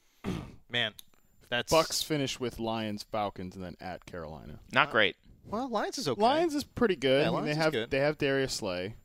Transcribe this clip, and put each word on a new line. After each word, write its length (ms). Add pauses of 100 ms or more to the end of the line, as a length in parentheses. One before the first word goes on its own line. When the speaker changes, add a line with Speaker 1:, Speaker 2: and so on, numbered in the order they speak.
(240)
Speaker 1:
<clears throat> 460
Man, 240 (560)
that's 220
Speaker 2:
Bucks 320
finish 360
with 200
Lions, 520
Falcons, 440
and 100
then 160
at 240
Carolina. 540 (120)
Speaker 3:
Not 180
Speaker 1:
Uh, 20
Speaker 3:
great. 240 (300)
Speaker 1:
well, 220
Lions 300
is 100
okay. 140
Speaker 2:
Lions 320
is 100
pretty 320
good. 280
Speaker 1:
Yeah, 60
Speaker 2:
I 20
mean, 20
Speaker 1:
Lions 120
Speaker 2:
they 60
Speaker 1:
is 60
Speaker 2:
have, 160
Speaker 1:
good. 160
Speaker 2:
they 100
have 200
Darius 340
Slay 500